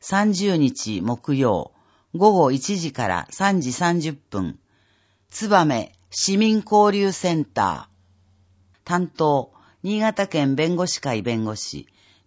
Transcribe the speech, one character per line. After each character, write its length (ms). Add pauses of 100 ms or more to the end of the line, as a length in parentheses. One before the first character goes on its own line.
三 320
十 240
日 440
木 360
曜、 340 (420)
午 200
後 180
一 280
時 120
か 160
ら 220
三 320
時 100
三 300
十 100
分。 480 (680)
燕 600 (180)
市 280
民 280
交 260
流 200
セ 220
ン 120
タ 440 (840)
ー。 100
担 240
当、 460 (300)
新 180
潟 260
県 280
弁 200
護 100
士 140
会 220
弁 240
護 100
士。 320 (400)